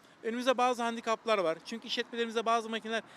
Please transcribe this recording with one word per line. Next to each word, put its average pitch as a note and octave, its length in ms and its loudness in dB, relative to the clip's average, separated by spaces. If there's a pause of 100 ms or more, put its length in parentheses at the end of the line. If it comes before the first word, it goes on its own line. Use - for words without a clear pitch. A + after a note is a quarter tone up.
(220)
önümüzde A#3+ 360 2
bazı B3 240 2
handikaplar A3+ 560 0
var. E3+ 260 2
Çünkü A3+ 220 -10
işletmelerimizde A#3 600 -2
bazı A3+ 220 2
makineler A3 340 -4 (140)